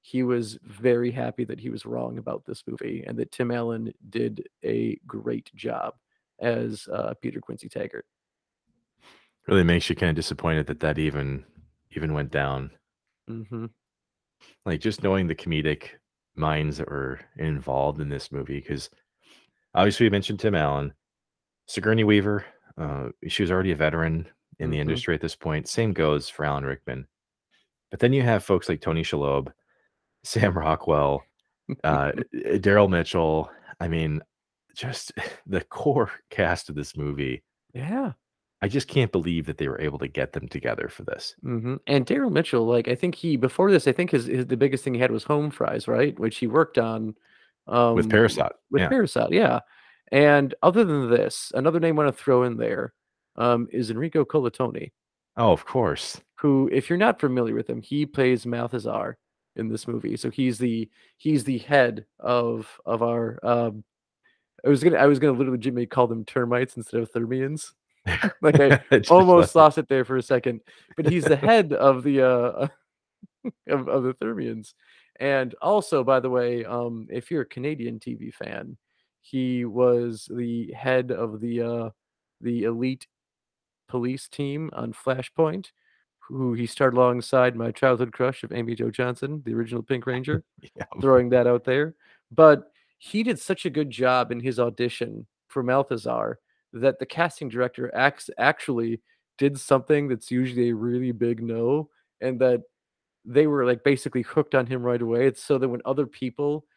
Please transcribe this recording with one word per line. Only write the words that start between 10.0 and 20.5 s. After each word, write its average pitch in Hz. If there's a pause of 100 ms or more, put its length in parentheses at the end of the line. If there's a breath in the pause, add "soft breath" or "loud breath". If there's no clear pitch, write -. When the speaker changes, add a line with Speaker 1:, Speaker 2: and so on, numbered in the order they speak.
Speaker 2:
disappointed 78
that 80
that 76
even, 71 (460)
even 78
went 71
down. 69 (580)
Speaker 1:
Mm-hmm. 113 (1000 soft breath)
Speaker 2:
Like, 80
just 107
knowing 95
the 80
comedic 78 (460)
minds 76
that 73
were 67 (180)
involved 71
in 71
this 69
movie, 69
'cause 69 (840 soft breath)
obviously 98
we 110
mentioned 101
Tim 104